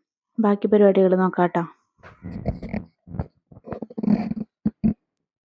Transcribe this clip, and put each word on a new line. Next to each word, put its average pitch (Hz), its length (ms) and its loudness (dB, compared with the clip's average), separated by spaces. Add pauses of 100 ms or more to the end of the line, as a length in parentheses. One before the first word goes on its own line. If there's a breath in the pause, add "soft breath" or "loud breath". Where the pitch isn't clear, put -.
(380)
ബാക്കി 208 280 2
പരിപാടികൾ 196 500 6
നോക്കാം 180 320 2
ട്ടോ. 170 160 -2 (3750)